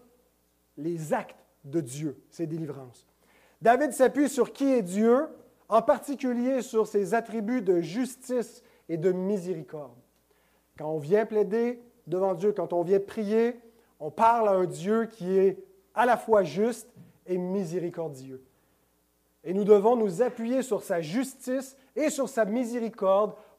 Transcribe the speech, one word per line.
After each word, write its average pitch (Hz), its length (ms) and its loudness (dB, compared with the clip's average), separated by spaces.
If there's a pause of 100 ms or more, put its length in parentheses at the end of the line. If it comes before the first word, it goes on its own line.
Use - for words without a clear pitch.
(760)
les 160 360 -6
actes - 300 -6 (200)
de 151 180 -4
Dieu, 143 480 -10
ses 170 180 -8
délivrances. 139 580 -10 (560)
David 254 320 4
s'appuie 254 360 4
sur 233 220 0
qui 277 220 0
est 240 80 4
Dieu, 226 460 2 (420)
en 220 120 4
particulier 247 800 0
sur 220 260 -2
ses 202 260 -2
attributs 233 480 -2
de 180 180 2
justice 220 800 -6 (280)
et 165 80 -4
de 180 140 2
miséricorde. 170 840 -6 (800)
Quand 151 120 -8
on 160 80 -2
vient 180 280 2
plaider 220 560 0 (240)
devant 185 280 0
Dieu, 185 180 2
quand 175 220 -4
on 175 80 2
vient 185 180 2
prier, 220 600 0 (400)
on 151 120 -8
parle 226 380 4
à - 20 4
un 185 140 4
Dieu 185 400 -2
qui 190 320 -4
est 190 260 2 (320)
à 226 100 4
la 240 120 4
fois 214 260 4
juste 202 460 -2 (360)
et 180 120 -4
miséricordieux. 165 1080 -6 (1000)
Et 165 80 -2
nous 202 100 0
devons 208 320 6
nous 208 260 0
appuyer 247 400 0
sur 262 220 -4
sa 175 160 -4
justice 254 800 -6 (180)
et 294 140 0
sur 262 180 -2
sa 226 160 0
miséricorde 214 880 0 (260)